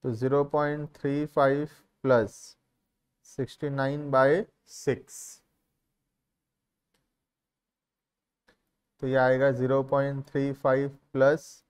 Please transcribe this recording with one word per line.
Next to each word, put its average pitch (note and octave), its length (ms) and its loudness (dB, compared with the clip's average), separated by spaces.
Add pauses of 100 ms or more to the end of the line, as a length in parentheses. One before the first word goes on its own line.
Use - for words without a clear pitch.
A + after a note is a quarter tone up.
तो C3 120 -4
ज़ीरो C3 360 0
पॉइंट D3 440 -2
थ्री C#3+ 300 -4
फ़ाइव D3 440 0 (340)
प्लस A#2+ 300 2 (920)
सिक्सटी - 440 -8
नाइन C#3 420 -6
बाय C#3 340 4 (220)
सिक्स, - 480 -8 (3750)
तो C#3 60 -6
ये C3 80 -2
आएगा C3 360 4
ज़ीरो B2+ 380 0
पॉइंट C#3 380 -2
थ्री C#3 260 -4
फ़ाइव C3+ 360 0 (240)
प्लस C#3 340 2 (220)